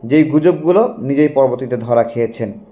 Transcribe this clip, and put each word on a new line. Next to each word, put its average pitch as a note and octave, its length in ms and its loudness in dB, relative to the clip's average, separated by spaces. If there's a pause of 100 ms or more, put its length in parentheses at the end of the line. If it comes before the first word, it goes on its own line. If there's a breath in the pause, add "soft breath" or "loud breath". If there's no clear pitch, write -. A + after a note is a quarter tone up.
যেই D3+ 180 4
গুজবগুলো D#3+ 720 2
নিজেই C#3 300 0
পরবর্তীতে B2 500 0
ধরা A#2 260 2
খেয়েছেন। A2+ 500 -4 (180)